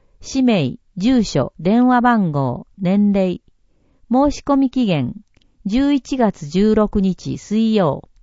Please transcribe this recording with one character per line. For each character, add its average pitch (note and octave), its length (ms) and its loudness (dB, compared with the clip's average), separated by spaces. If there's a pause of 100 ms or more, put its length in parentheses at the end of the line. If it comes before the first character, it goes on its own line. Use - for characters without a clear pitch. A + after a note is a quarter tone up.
(200)
氏 - 240 -4
名、 G3 340 0 (200)
住 A#3 260 2
所、 - 360 -2
電 A3+ 280 2
話 B3 140 2
番 A3+ 300 2
号、 C3+ 360 -4 (100)
年 G3+ 360 2
齢。 F#3 280 -2 (720)
申 C#4 200 2
し - 100 -10
込 C#4+ 160 0
み C4+ 120 2
期 B3+ 160 -2
限、 D3 300 -2 (500)
十 C4+ 280 0
一 C#4 240 -4
月 G#3 300 -2
十 G3+ 280 2
六 G#3+ 260 0
日 F#3 360 -4
水 A3 360 -2
曜。 F3 360 -2 (140)